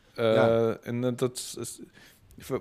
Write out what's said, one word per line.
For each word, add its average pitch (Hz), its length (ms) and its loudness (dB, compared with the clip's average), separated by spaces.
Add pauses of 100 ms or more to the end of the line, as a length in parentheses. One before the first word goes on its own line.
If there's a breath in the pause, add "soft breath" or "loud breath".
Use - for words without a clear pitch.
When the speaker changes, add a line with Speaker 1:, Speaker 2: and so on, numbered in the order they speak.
(160)
Speaker 1:
Ja. 120 80 -4
Speaker 2:
Eh, 110 120 4
Speaker 1:
Ja. 113 480 4
Speaker 2:
en, 120 200 -6
eh, 127 120 0
dat 123 220 -2
is, - 220 -12
is - 200 -10 (580 soft breath)
v-, - 120 -16 (120)